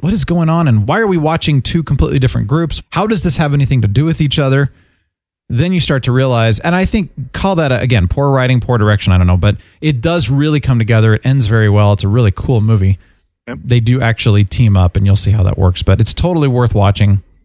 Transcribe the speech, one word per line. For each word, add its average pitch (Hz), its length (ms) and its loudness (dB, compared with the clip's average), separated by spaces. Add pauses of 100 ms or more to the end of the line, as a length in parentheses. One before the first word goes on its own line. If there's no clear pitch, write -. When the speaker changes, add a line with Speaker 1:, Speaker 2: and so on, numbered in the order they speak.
Speaker 1:
what 185 120 -2
is 180 120 -2
going 170 240 0
on, 165 180 0
and 107 220 2
why 165 100 0
are 226 80 0
we 185 120 0
watching 156 420 -2
two 165 220 -2
completely 143 360 -2
different 120 300 -2
groups? 156 420 -2
How 180 160 -2
does 214 160 -2
this 165 140 -2
have 147 180 0
anything 139 280 0
to 107 60 0
do 101 180 0
with 165 140 -2
each 151 180 -2
other? 139 340 0 (800)
Then 160 220 -2
you 180 80 0
start 139 240 -2
to 127 80 -2
realize, 120 480 0
and 170 140 -2
I 185 120 0
think, 190 240 -4 (220)
call 190 240 -2
that, 151 160 0
a, 117 80 -2
again, 110 280 0
poor 139 220 0
writing, 127 300 2
poor 120 180 -2
direction, 104 340 0
I 90 60 4
don't 90 80 4
know, 90 100 2
but 98 200 0 (260)
it 151 180 -2
does 160 300 -2
really 147 300 0
come 127 180 0
together. 110 360 2
It - 120 -2
ends 131 200 0
very 110 220 2
well. 101 240 4
It's 101 120 -2
a 98 40 0
really 107 220 2
cool 117 320 -2
movie. 98 360 2 (500)
Speaker 2:
Yep. 120 160 -10
Speaker 1:
They 120 160 0
do 123 200 0
actually 110 440 0
team 101 340 0
up, 90 180 2
and 101 80 0
you'll 98 120 2
see 101 160 0
how 104 100 0
that 95 160 -2
works, 90 240 0
but 95 180 2
it's - 140 -2
totally 165 340 0
worth 123 260 0
watching. 101 480 2 (220)